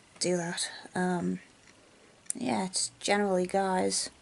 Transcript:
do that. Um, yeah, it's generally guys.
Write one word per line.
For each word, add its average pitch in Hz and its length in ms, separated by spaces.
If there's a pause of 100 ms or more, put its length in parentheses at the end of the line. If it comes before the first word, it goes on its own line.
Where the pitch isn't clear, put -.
(180)
do 180 180
that. 175 340 (240)
Um, 180 460 (920)
yeah, 233 320
it's - 240 (100)
generally 196 460
guys. 190 640 (120)